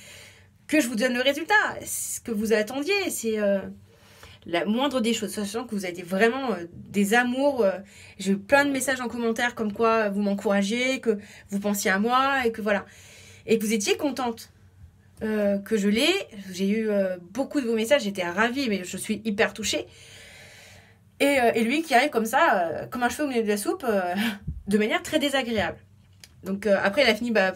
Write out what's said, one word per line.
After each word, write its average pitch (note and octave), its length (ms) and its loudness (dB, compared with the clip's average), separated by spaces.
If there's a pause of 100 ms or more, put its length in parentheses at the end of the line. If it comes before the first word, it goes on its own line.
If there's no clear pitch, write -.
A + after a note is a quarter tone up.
(680)
que D4+ 120 2
je A#3+ 80 2
vous B3 80 -6
donne B3 180 0
le A#3+ 80 -2
résultat, D4 320 0 (320)
ce - 360 -8
que A#3+ 100 -8
vous G#3+ 220 0
attendiez, C#4+ 560 0
c'est, A3 280 -4
euh, G3+ 220 0 (840)
la E3 180 -2
moindre B3+ 380 0
des A3+ 120 2
choses, G3+ 200 -6
sachant G#3+ 320 -6
que A3 100 -8
vous G3 80 -4
avez F3+ 80 -6
été F3 120 -10
vraiment, A3+ 500 0
euh, F3 180 -6
des G3+ 420 0
amours. B3 520 2
Euh, F#3 140 0 (380)
j'ai G3 140 -2
eu G3 60 2
plein C#4 260 4
de C#4+ 80 2
messages C4 300 -2
en A#3 80 -4
commentaire A#3+ 460 -2
comme G#3+ 180 -4
quoi A3+ 340 2
vous G3+ 140 -2
m'encouragez, G3+ 800 0
que G#3+ 160 2 (320)
vous G3+ 100 -2
pensiez G#3 320 0
à F#3+ 80 2
moi B3+ 460 2
et A3+ 80 2
que A3 80 -10
voilà. G3+ 240 0 (600)
Et A3 140 4
que G#3 60 -4
vous G#3+ 80 0
étiez A3+ 240 0
contente, B3 560 -4 (680)
euh, G#3 360 0
que G3+ 180 -2
je G3+ 140 2
l'ai. C4+ 240 4 (360)
J'ai F#3 200 0
eu, A3 200 2
euh, F#3+ 280 0 (140)
beaucoup C4+ 280 -2
de A#3+ 80 -2
vos A3+ 80 2
messages, A3+ 280 2
j'étais G3 200 -4
ravie, A3+ 460 0
mais F#3 160 -2
je F3+ 100 -10
suis G3+ 300 -4
hyper G#3 280 0
touchée. - 320 -4 (1300)
Et, C#4 60 4
euh, B3+ 280 4
et A3+ 120 0
lui C#4+ 160 0
qui D#4+ 120 -4
arrive C4 180 4
comme A3+ 140 0
ça, A3+ 440 2
euh, - 160 -8
comme A#3+ 180 -6
un A#3+ 60 2
cheveu D4+ 160 -4
au - 20 -2
milieu A#3+ 160 0
de G#3 60 -2
la G#3 80 2
soupe, F4 280 -4
euh, F#3+ 280 0 (260)
<laughs> - 280 -12
de G3+ 100 2
manière C#4 260 0
très D#4 160 0
désagréable. A#3 600 -2 (640)
Donc, - 240 -4
euh, G3 140 4
après, G3 220 2
il A#3+ 60 4
a A3+ 60 4
fini, A#3+ 160 -4
bah, F#3+ 240 2